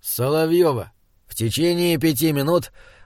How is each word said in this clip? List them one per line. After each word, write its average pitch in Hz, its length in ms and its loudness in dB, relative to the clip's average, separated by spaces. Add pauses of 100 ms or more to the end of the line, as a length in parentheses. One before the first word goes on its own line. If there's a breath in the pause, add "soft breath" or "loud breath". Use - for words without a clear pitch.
«Соловьева». 156 920 0 (340)
В - 80 -20
течение 170 640 0
пяти 156 340 0
минут 147 400 0 (340 soft breath)